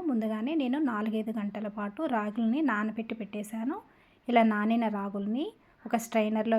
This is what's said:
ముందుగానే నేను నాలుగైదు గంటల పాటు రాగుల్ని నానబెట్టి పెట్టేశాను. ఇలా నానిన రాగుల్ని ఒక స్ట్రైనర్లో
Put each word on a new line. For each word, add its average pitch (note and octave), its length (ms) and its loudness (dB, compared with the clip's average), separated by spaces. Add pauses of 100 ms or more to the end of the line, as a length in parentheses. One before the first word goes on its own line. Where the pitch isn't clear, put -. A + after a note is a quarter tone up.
ముందుగానే A3 440 0 (100)
నేను B3+ 160 0 (100)
నాలుగైదు A3 500 -2
గంటల G#3 380 -4
పాటు G3+ 240 -6 (140)
రాగుల్ని A3 460 0 (100)
నానబెట్టి A3 500 -2
పెట్టేశాను. A3 560 -6 (540)
ఇలా A#3 200 8
నానిన A3 340 2 (120)
రాగుల్ని G3+ 500 -4 (420)
ఒక - 160 0
స్ట్రైనర్లో A3 540 2